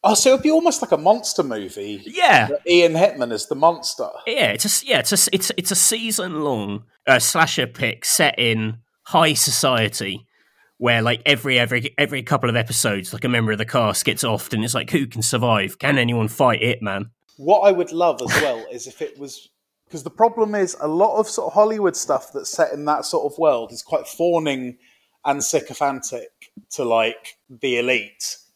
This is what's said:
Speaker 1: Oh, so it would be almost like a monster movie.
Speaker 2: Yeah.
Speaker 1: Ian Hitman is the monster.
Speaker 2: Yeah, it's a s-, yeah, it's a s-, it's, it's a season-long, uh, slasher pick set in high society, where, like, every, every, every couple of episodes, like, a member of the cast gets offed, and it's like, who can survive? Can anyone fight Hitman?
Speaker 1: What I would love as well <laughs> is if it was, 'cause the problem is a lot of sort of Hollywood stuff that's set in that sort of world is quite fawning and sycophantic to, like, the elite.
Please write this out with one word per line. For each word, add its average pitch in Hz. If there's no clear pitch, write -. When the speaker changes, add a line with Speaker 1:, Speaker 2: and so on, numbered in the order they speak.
Speaker 1:
Oh, 208
so 254
it 262
would 262
be 302
almost 330
like -
a 160
monster 190
movie. 104
Speaker 2:
Yeah. 220
Speaker 1:
Ian 175
Hitman 156
is 107
the 147
monster. 160
Speaker 2:
Yeah, 220
it's 113
a -
s-, -
yeah, 247
it's -
a 202
s-, -
it's, 190
it's 180
a 190
season-long, 151
uh, 135
slasher 156
pick 120
set -
in 110
high 160
society, 113
where, 120
like, 117
every, 135
every, 120
every 143
couple 131
of 117
episodes, 113
like, 117
a 127
member 113
of 104
the 117
cast 110
gets -
offed, 110
and 107
it's 120
like, -
who 139
can 117
survive? 113
Can 139
anyone 117
fight 120
Hitman? 107
Speaker 1:
What 180
I 202
would 175
love 165
as 120
well 120
<laughs> -
is 120
if -
it 147
was, 139
'cause 151
the 165
problem 220
is 185
a 151
lot 190
of 214
sort -
of -
Hollywood 208
stuff -
that's -
set 156
in 147
that 147
sort 147
of -
world 127
is 120
quite -
fawning 151
and 139
sycophantic 135
to, 143
like, 113
the 123
elite. 120